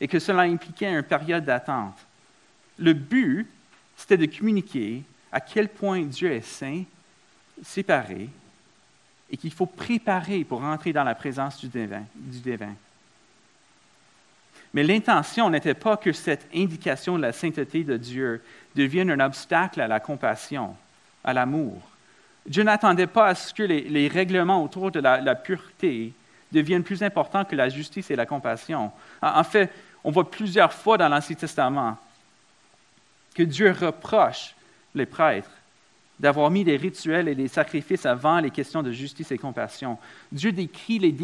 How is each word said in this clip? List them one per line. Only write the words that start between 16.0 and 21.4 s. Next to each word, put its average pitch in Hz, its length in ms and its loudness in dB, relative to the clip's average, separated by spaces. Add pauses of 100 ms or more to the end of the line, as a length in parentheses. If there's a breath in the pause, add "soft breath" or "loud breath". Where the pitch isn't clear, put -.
cette - 400 -4
indication 170 640 -2
de 156 40 0
la 117 100 0
sainteté 160 520 -4
de 131 140 -2
Dieu 120 440 -6 (320 loud breath)
devienne 151 360 2
un 139 100 2
obstacle 165 580 0
à 117 100 0
la 107 120 0
compassion, 117 760 -6 (480 soft breath)
à 127 120 -2
l'amour. 127 480 -2 (640 soft breath)